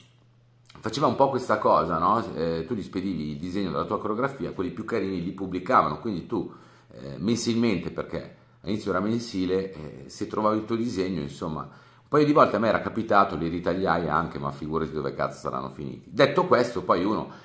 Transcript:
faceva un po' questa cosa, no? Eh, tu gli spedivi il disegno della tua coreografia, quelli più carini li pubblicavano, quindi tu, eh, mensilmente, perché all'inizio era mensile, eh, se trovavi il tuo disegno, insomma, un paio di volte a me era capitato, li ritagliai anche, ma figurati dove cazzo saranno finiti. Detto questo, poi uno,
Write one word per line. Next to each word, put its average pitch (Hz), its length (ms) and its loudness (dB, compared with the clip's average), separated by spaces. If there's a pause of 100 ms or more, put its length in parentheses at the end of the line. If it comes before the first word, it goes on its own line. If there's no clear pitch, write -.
(800)
faceva 135 280 0
un 113 80 2
po' 135 140 6
questa 120 280 0
cosa, 85 400 4
no? 101 260 2 (120)
Eh, 82 300 -2
tu 120 80 -8
gli 98 100 -4
spedivi 87 480 -4
il 71 60 -8
disegno 90 340 -4
della 76 140 -2
tua 101 140 -2
coreografia, 107 540 -4
quelli 90 180 -4
più 107 140 -8
carini 95 360 -2
li 87 120 -4
pubblicavano, 92 680 0
quindi 98 260 -4
tu, 98 240 -4 (440)
eh, 65 260 -12
mensilmente, 113 720 0
perché - 440 -8 (280)
all'inizio 101 280 -2
era 90 80 2
mensile, 95 720 0
eh, 69 380 -14
se - 180 -6
trovavi 107 300 2
il 107 80 -2
tuo 113 100 -2
disegno, 95 460 -2
insomma, 73 400 -6
un - 560 -6
paio 151 80 6
di 147 80 4
volte 139 240 8
a - 20 2
me 113 80 4
era 90 140 4
capitato, 98 560 2
li 82 100 -2
ritagliai 87 600 0
anche, 78 280 0
ma 69 140 -4
figurati 78 400 -2
dove 69 240 -4
cazzo 71 240 -2
saranno 65 300 -4
finiti. 67 420 -10
Detto 147 340 4
questo, 120 380 2
poi 95 220 2
uno, 95 240 0 (160)